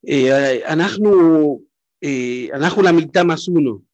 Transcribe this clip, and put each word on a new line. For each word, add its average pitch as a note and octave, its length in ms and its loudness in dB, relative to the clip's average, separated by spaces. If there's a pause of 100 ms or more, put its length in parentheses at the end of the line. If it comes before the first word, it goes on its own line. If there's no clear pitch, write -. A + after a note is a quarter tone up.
אה, C3+ 640 0
אנחנו, G3 380 0 (920)
אה, B2 480 -6
אנחנו F3+ 300 -2
למיטה F3 420 2
מסונו D#3+ 540 -2 (160)